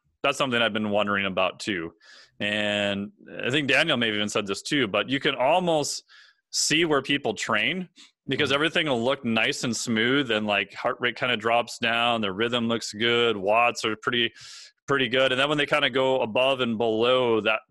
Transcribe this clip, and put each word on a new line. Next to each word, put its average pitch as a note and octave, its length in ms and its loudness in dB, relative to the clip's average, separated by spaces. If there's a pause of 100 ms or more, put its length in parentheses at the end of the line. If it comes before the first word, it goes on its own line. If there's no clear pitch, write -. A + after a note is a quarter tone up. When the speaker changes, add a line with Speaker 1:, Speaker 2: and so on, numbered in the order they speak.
(220)
Speaker 1:
that's C#3 160 0
something B2 240 2
I've A2 100 2
been G#2+ 180 -2
wondering G2+ 360 0
about F#2 320 -2
too. E2+ 340 -6 (460)
And G#2 720 -2 (340)
I A#2 60 0
think C#3+ 160 0
Daniel C#3+ 300 2
may A#2+ 100 2
have G#2+ 80 0
even G#2 140 -2
said G#2 180 -2
this G2 160 -4
too, C#3 240 0
but G#2 220 -2
you C3+ 100 -2
can C#3 160 -2
almost D#3 720 0 (480)
see D#3+ 320 0
where D3 180 2
people C#3 320 -2
train B2 540 -2 (400)
because C3+ 220 0
Speaker 2:
Hmm. C3+ 40 2
Speaker 1:
everything D#3+ 340 0
will B2 140 0
look C#3 220 -2
nice A#2 400 0
and A#2 120 -2
smooth, A#2+ 540 0
and, G#2+ 160 0
like, G2+ 280 -2
heart - 260 -4
rate A#2+ 160 -2
kinda B2 200 0
drops A#2 420 0
down, A#2 420 0
the G2+ 120 -2
rhythm A#2 360 -2
looks A#2 240 -4
good, A#2 440 2
watts A2 480 2
are A2 120 -2
pretty, A#2+ 360 -2 (540)
pretty C3+ 220 0
good. C3 240 2
And B2+ 80 0
then C#3 80 2
when D3+ 100 0
they C#3+ 80 0
kinda C#3+ 240 2
go C3 300 2
above B2+ 400 0
and A#2 180 0
below A#2 640 2
that A2 200 0 (100)